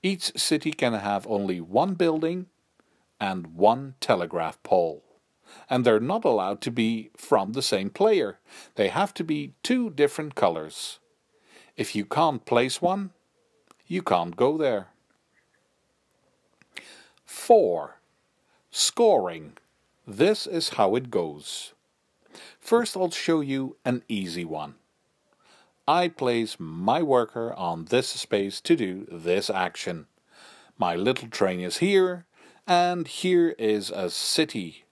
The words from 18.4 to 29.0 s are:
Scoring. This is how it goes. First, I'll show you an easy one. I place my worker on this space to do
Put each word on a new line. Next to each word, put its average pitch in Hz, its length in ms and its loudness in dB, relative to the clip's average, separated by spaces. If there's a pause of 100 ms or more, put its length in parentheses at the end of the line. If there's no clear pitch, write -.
Scoring. 90 840 2 (500)
This 143 400 2
is 165 240 -4
how 101 260 2
it 127 140 -4
goes. 78 640 -6 (880)
First, 233 340 2
I'll 185 160 0
show 165 300 2
you 135 360 -4 (100)
an 123 220 -2
easy 90 360 -4
one. 76 300 -10 (1120)
I 175 220 4
place 120 500 -2
my 90 440 0
worker 120 500 2
on 85 340 -4
this 120 220 2
space - 540 -4
to 170 120 4
do 98 380 -4